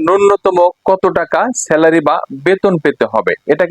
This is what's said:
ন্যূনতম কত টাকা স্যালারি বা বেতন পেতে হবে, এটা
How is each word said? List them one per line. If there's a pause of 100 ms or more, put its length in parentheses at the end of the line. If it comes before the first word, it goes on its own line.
ন্যূনতম (320)
কত (160)
টাকা (260)
স্যালারি
বা (300)
বেতন (100)
পেতে
হবে, (200)
এটা